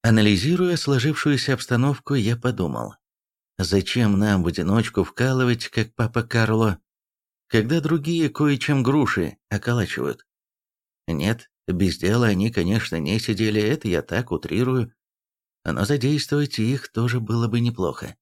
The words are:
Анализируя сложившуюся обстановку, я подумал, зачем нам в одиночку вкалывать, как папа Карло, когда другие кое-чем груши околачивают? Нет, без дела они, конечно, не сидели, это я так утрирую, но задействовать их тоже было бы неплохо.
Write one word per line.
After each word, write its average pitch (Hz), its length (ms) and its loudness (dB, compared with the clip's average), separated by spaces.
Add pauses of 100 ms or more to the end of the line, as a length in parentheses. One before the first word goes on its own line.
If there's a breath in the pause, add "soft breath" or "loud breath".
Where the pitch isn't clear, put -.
Анализируя 117 760 4
сложившуюся 139 720 0
обстановку, 131 640 -2
я 117 240 0
подумал, 82 560 -4 (640)
зачем 98 600 2
нам 101 240 2
в 82 40 0
одиночку 95 580 0
вкалывать, 123 640 0
как - 260 -4
папа 113 280 -2
Карло, 110 560 2 (720)
когда 120 340 2
другие 160 480 0
кое-чем 143 520 0
груши 117 540 0 (140)
околачивают? 104 760 -4 (800)
Нет, 85 440 -2 (180)
без 90 300 0
дела 113 300 2
они, 101 220 2
конечно, 92 480 -2
не 85 220 -2
сидели, 107 400 0
это 110 280 -2
я 85 120 0
так 95 320 -4
утрирую, 120 640 -2 (720)
но 85 180 0
задействовать 143 760 0
их 120 340 -2
тоже 120 280 -2
было 117 260 0
бы 117 140 0
неплохо. 117 600 -4